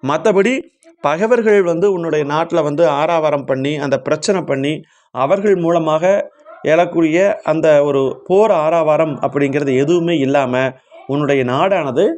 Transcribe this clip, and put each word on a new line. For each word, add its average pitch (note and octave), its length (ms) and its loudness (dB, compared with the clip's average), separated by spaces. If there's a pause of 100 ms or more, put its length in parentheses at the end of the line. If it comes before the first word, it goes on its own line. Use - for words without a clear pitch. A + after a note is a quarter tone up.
மத்தபடி G3 520 0 (420)
பகைவர்கள் G#3 640 2
வந்து E3+ 280 2
உன்னுடைய D#3+ 340 -2
நாட்டுல D#3+ 380 -2
வந்து D3 240 2
ஆரவாரம் D3+ 580 0
பண்ணி, C3+ 320 -4
அந்த C#3 220 -2
பிரச்சனை D#3+ 420 -2
பண்ணி, C#3 400 -4 (300)
அவர்கள் F#3+ 440 0
மூலமாக E3+ 760 0 (320)
எழக்கூடிய E3+ 720 2
அந்த D#3 500 2
ஒரு C3+ 420 -2
போர் G#3 260 2
ஆரவாரம் D#3 680 0
அப்படிங்கிறது C#3 560 -2
எதுவுமே E3 400 0
இல்லாம, C3 560 0 (340)
உன்னுடைய C#3 360 0
நாடானது D3+ 760 0